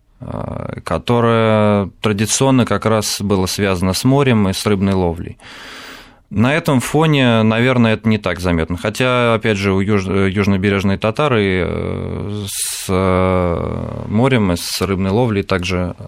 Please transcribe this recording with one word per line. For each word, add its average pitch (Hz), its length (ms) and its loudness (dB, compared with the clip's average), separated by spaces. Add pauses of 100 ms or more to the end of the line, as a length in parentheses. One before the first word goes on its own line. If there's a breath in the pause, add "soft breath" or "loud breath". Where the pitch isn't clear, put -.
(200)
э, - 640 -10
которое 110 1080 2 (100)
традиционно 113 640 2
как 101 220 0
раз 110 340 0
было 98 260 0
связано 95 460 0
с - 120 -4
морем 127 440 4
и 95 40 0
с - 140 -6
рыбной 98 280 2
ловлей. 87 420 -2 (960 loud breath)
На 113 240 0
этом 156 260 0
фоне, 135 600 2
наверное, 113 520 2
это 110 140 -2
не 110 100 2
так 87 220 -4
заметно. 87 360 0
Хотя, 120 580 0
опять 110 220 0
же, 98 160 0
у 95 80 2
юж-, 98 280 0
э, 95 220 2
южнобережные 98 680 2
татары, 107 640 0
э, 90 840 -6
с, - 400 -8
э, 92 1200 0
морем 113 420 2
и 87 60 0
с - 240 -8
рыбной 95 320 0
ловлей 107 320 0
также 90 500 -2 (140)